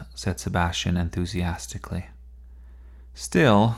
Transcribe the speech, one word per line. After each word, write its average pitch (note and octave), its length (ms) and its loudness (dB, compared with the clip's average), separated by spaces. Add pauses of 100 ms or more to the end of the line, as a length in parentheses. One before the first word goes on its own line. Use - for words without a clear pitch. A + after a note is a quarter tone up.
(160)
said - 240 -4
Sebastian F2 580 0
enthusiastically. F2 1120 -4 (1040)
"Still, A2+ 640 4